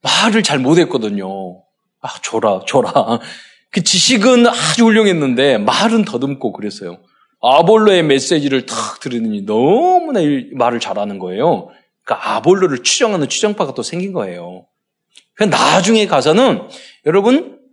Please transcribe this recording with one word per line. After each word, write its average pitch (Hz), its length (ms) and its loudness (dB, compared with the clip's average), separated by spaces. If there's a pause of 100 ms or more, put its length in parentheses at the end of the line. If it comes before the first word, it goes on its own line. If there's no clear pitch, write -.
말을 214 420 0
잘 143 160 -2
못했거든요. 123 680 0 (720)
아, - 60 -14 (160)
줘라, 104 420 -2
줘라. 120 540 0 (520)
그 185 120 -2
지식은 240 640 2
아주 - 380 0
훌륭했는데 147 720 2
말은 196 480 0
더듬고 135 480 -6
그랬어요. 98 460 -12 (420)
아볼로의 175 600 4
메시지를 139 640 0
탁 110 360 -10
들으니 113 440 -6
너무나 240 760 2
이 143 320 -2
말을 120 260 0
잘하는 101 400 -6
거예요. 95 500 -4 (340)
그러니까 - 320 -4
아볼로를 180 480 0
추정하는 202 440 -2
추정파가 208 460 -4
또 117 100 -8
생긴 185 300 -8
거예요. 92 520 -10 (680)
그 214 100 0
나중에 202 600 2
가서는 175 600 2 (380)
여러분 202 540 0 (140)